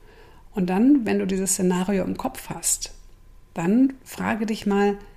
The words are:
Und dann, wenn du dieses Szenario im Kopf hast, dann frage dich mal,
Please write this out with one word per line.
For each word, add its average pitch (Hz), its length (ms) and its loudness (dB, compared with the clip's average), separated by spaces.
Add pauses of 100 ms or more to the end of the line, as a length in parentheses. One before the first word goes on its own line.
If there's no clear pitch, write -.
(520)
Und 185 140 -2
dann, 226 400 4
wenn 202 140 0
du 196 80 -2
dieses 190 240 -2
Szenario 185 500 0
im 185 140 -4
Kopf - 320 -8
hast, - 420 -6 (640)
dann 226 380 2 (100)
frage 208 440 -4
dich 208 200 -4
mal, 202 320 2 (180)